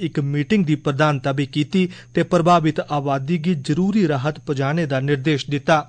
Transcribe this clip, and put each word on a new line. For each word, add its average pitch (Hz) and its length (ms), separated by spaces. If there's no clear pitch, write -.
इक 160 240
मीटिंग 147 380
दी 151 160
प्रधानता 143 500
बी 139 160
कीती 175 400
ते 170 180
प्रभावित 170 460
आबादी 143 460
गी 170 160
जरूरी 185 440
राहत 147 300
पजाने 147 400
दा 135 140
निर्देश 143 480
दित्ता। 143 260